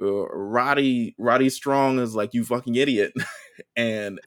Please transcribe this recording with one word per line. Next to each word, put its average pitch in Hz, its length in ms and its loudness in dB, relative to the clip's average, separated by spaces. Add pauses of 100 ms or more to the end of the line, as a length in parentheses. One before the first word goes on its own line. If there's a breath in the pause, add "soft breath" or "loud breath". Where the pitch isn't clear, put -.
uh, 101 280 -2
Roddy, 123 920 0
Roddy 127 320 4
Strong 135 480 2
is 117 160 -2
like, 104 180 -2
"You 120 120 0
fucking 120 320 -2
idiot." 123 400 2
<laughs> - 60 -2 (540 loud breath)
And 107 500 -4